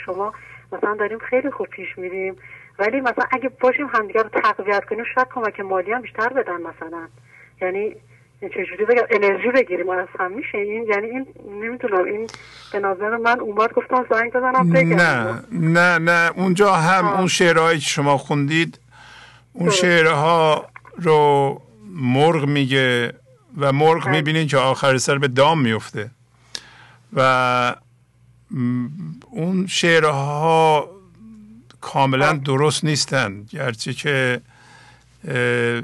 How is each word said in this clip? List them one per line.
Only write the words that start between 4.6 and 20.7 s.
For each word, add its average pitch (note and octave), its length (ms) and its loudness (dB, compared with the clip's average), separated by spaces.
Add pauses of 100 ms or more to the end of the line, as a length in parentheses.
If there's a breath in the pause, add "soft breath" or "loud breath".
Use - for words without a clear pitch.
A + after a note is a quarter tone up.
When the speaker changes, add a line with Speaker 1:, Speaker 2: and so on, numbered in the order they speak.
Speaker 1:
کنیم A3+ 200 -6 (100)
شاید B3+ 200 0
کمک A3 260 -6
مالی F#3+ 320 -4
هم B3 100 -4
بیشتر A3 260 -4
بدن A3+ 280 -4
مثلاً. E3 520 -12 (540 soft breath)
یعنی G3 320 -4 (460 soft breath)
چجوری G3+ 480 -8
بگم A#3+ 220 4
انرژی G3+ 400 0
بگیریم F3+ 400 0
از F#3 180 -4 (100)
هم F#3 140 -4
می‌شه A#3 260 -8
این، G#3+ 300 -6
یعنی G3+ 180 -2
این B3+ 200 -8 (360)
نمی‌دونم A3+ 420 -2
این G#3+ 220 -6 (460 loud breath)
به G#3 60 -4
نظر G3 380 -4
من A#3 240 0
اومد A3 320 -2
گفتم B3 380 -2
زنگ A3+ 220 -2
بزنم B3+ 380 2
بگم. E3 260 4
Speaker 2:
نه، B2 460 2 (100)
نه، E3+ 460 4
نه، E3+ 360 2
اونجا F#3+ 400 2
هم F3+ 320 2
Speaker 1:
آه. G3 120 0
Speaker 2:
اون F#3 100 2
شعرهایی E3 500 4
که C#3 100 -6
شما C#3+ 300 2
خوندید D3+ 600 -2 (760 loud breath)
اون F#3 120 -6
Speaker 1:
درست. F3+ 140 2
Speaker 2:
شعرها D#3+ 880 4 (300)